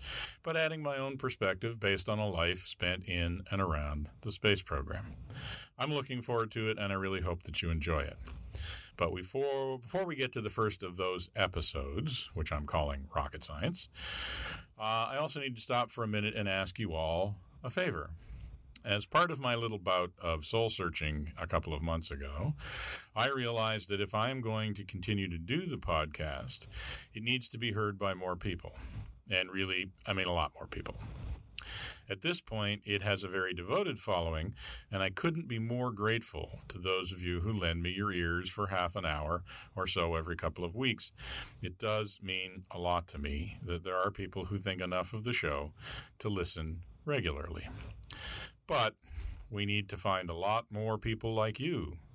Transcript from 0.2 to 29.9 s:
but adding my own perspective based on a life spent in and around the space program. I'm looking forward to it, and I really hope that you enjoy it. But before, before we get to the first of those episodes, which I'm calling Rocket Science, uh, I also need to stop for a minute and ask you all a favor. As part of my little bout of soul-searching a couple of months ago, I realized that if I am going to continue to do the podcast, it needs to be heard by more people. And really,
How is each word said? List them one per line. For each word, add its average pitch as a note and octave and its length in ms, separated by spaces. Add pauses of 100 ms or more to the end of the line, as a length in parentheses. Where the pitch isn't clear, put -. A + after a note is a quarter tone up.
but E3 140
adding D#3+ 260
my C#3+ 140
own C3+ 200
perspective A2 640
based G2 300
on G#2+ 100
a G#2+ 80
life F2 320
spent F2+ 480
in F2 420
and G2 120
around D2+ 480 (120)
the A2 100
space G#2 300
program. - 540 (640)
I'm C#3+ 160
looking C3 280
forward A2+ 300
to A2 180
it, A2 80
and G2+ 140
I G2 40
really F#2+ 260
hope F2 220
that - 180
you E2+ 80
enjoy D#2 320
it. - 160 (800)
But F2 180
before, C3+ 640
before F3+ 260
we F3 120
get C3 160
to A#2 80
the G#2+ 80
first G#2+ 340
of F2+ 140
those F#2 360
episodes, E2 1000
which D#2 180
I'm D2 140
calling C#2 500
Rocket C#2+ 300
Science, E2 420 (920)
uh, A2+ 340
I C3+ 60
also D3+ 220
need C3+ 160
to A2 60
stop A#2+ 300
for A#2+ 120
a G#2+ 60
minute G#2+ 260
and G2+ 140
ask F#2+ 280
you G2 160
all E2 440 (280)
a B2 40
favor. E3+ 420 (720)
As G#2 240
part E3 240
of C#3+ 80
my B2 160
little A2+ 240
bout F2+ 320 (100)
of E2 240
soul-searching D#2 840 (100)
a E2 60
couple E2+ 260
of C#2+ 80
months E2 300
ago, D2 420 (640)
I B2 160
realized A2+ 580
that G2+ 100
if G2+ 140
I A2 160
am C3 120
going G#2+ 340
to G2+ 80
continue G2 440
to E2+ 120
do C3+ 260
the C3+ 140
podcast, D#2 880 (440)
it A2 120
needs B2 260
to A#2 80
be A#2 140
heard G#2 260
by G2 160
more F#2 220
people. F2 380 (580)
And F#2 180
really, F#2+ 400 (160)